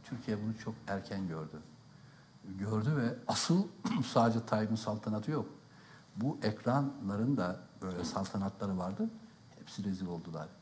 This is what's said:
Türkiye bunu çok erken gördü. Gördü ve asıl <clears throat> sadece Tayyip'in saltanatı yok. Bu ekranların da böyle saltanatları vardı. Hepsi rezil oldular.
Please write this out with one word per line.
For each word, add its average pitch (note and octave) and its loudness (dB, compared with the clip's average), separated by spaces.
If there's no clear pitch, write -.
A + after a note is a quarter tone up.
Türkiye G#2+ -2
bunu A2 -2
çok - -6
erken G2 -2
gördü. D#2+ -4
Gördü A2 2
ve A#2+ 4
asıl F3+ 4
<clears throat> - 0
sadece A#2 6
Tayyip'in G#2+ 2
saltanatı G#2+ -2
yok. C#3+ 0
Bu B2 0
ekranların A#2+ 2
da F#2 0
böyle F2+ -4
saltanatları G2 -2
vardı. G3 -2
Hepsi - -8
rezil F#2+ -2
oldular. E2 -6